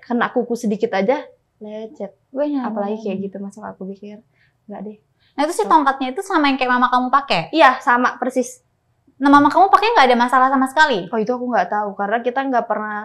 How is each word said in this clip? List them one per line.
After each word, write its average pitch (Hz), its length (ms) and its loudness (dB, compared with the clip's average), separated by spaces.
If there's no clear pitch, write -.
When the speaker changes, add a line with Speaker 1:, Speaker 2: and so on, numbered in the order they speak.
Speaker 1:
kena 240 280 -2
kuku 240 260 -2
sedikit 220 380 -2
aja 196 300 0
lecet. 214 560 -14
Speaker 2:
Benar, 269 400 -4
Speaker 1:
Apalagi 214 260 -4
Speaker 2:
benar. 220 80 -12
Speaker 1:
kayak 190 160 -4
gitu, 196 180 -10
masuk 202 260 -12
aku 196 260 -14
pikir, 208 320 -18
"Nggak 202 180 -14
deh." 208 140 -14
Speaker 2:
Nah, 269 100 -4
itu 311 100 -2
si - 80 -2
Speaker 1:
Stop. 403 120 -2
Speaker 2:
tongkatnya 269 380 2
itu 320 120 -8
sama 330 240 0
yang 269 100 2
kayak 254 140 0
mama 247 180 2
kamu 254 220 0
pakai? 262 400 0
Speaker 1:
Iya, 269 280 4
sama 247 380 0
persis. 247 460 -6
Speaker 2:
Nah, 269 120 0
mama 285 200 6
kamu 330 200 4
pakai 403 220 4
nggak 427 160 6
ada 247 120 4
masalah 254 300 4
sama 262 180 2
sekali? 262 400 0
Speaker 1:
Oh, 226 120 -4
itu 220 100 -2
aku 247 180 -4
nggak 208 220 0
tahu 208 240 -4
karena 202 280 -4
kita 240 220 -4
nggak 247 220 -2
pernah 214 400 -6